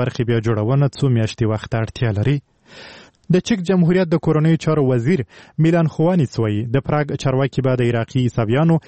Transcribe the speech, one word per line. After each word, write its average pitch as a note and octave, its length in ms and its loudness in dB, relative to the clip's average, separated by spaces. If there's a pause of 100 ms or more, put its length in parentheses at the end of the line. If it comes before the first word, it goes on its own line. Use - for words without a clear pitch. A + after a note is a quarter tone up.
برخې B2 260 -2
بیا A#2 200 0
جوړونه A#2 400 0 (120)
څو C#3+ 160 0
میاشتې A2+ 380 0
وخت - 180 -6
ته A2+ 140 -2
اړتیا A2+ 340 -4
لري. C3 180 0 (960)
د E3 80 4
چک F#3+ 240 -2
جمهوریت F3+ 480 2
د E3+ 60 2
کورنیو D#3+ 500 2
چارو D3+ 240 2
وزیر C3 300 0 (380)
میلان E3 280 2
خوانیس D#3+ 520 0
وایي، A2 280 -2
د A#2 160 -2
پراګ D3 340 -2
چارواکي C3+ 460 -2
به B2+ 140 0
د B2 60 -2
عراقي A#2 380 -2
عیسویانو B2+ 680 0